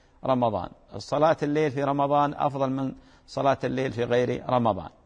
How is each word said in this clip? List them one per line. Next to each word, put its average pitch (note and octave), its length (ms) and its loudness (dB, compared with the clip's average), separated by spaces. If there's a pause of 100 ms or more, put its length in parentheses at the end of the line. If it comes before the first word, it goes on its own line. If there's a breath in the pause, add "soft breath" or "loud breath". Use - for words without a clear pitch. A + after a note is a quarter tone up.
(240 soft breath)
رمضان، A#2+ 440 0 (260)
الصلاة D3 480 2
الليل D3 280 0
في C#3 140 -4
رمضان C#3+ 500 2
أفضل C3+ 360 -2
من C3+ 220 -4 (340 loud breath)
صلاة C3+ 380 0
الليل B2+ 280 -2
في A#2+ 120 -2
غير A#2+ 460 0
رمضان. G#2+ 380 2 (180)